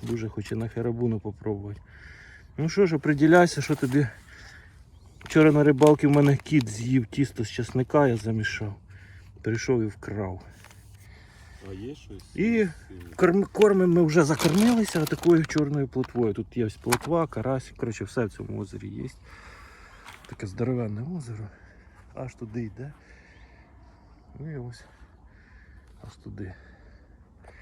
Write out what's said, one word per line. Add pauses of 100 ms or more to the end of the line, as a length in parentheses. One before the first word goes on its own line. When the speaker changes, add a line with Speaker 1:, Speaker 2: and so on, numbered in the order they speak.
Speaker 1:
Дуже
хоче
на
херабуну
попробувати. (760)
Ну
що
ж,
определяйся,
що
тобі. (1160)
Вчора
на
рибалці
в
мене
кіт
з'їв
тісто
з
часника,
я
замішав. (680)
Прийшов
і
вкрав. (1300)
Speaker 2:
А
є
щось?
Speaker 1:
І (480)
Speaker 2:
З
Speaker 1:
корм-,
кормом
ми
вже
закормилися
отакою
чорною
плотвою.
Тут
є
ось
плотва,
карась,
коротше,
все
в
цьому
озері
є. (1200)
Таке
здоровенне (140)
озеро. (720)
Аж
туди
йде. (1500)
Ну
і
ось. (1200)
Аж
туди. (1080)